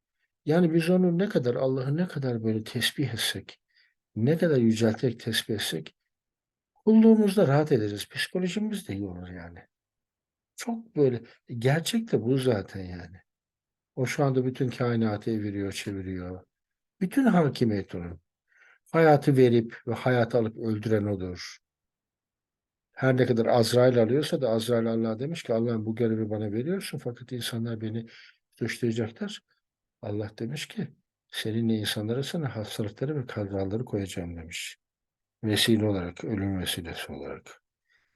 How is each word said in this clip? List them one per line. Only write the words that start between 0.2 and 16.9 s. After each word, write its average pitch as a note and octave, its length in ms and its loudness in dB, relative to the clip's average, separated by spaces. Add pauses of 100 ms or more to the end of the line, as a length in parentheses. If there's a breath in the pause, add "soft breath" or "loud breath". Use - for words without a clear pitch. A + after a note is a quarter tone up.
Yani D#3+ 280 4
biz E3 160 2
O'nu F#3 280 4
ne G3+ 120 0
kadar, B2 260 0
Allah'ı C3+ 420 0
ne F3+ 100 0
kadar B2+ 360 -4
böyle A2 200 0
tesbih A#2 500 -2
etsek, - 460 -6 (560)
ne C3 220 2
kadar E3 200 2
yücelterek A2+ 640 2
tesbih A2+ 360 -4
etsek, - 400 -8 (920)
kulluğumuzda G#3+ 640 8
rahat D3+ 240 4
ederiz. G#2 380 0
Psikolojimiz F#3+ 800 -4
de - 60 -6
iyi G2+ 120 -4
olur F2+ 240 -12
yani. F2 300 -16 (960)
Çok - 400 -10
böyle, B2+ 260 4 (360 loud breath)
gerçek D#3+ 540 0
de G#2+ 120 0
bu B2+ 140 2
zaten G#2 460 -2
yani. F2+ 340 -14 (800)
O C3 100 -2
şu C#3+ 180 -2
anda C3 220 2
bütün C3 240 -2
kainatı A2+ 640 0
eviriyor, G2+ 400 -4
çeviriyor. F#2 720 -8 (560)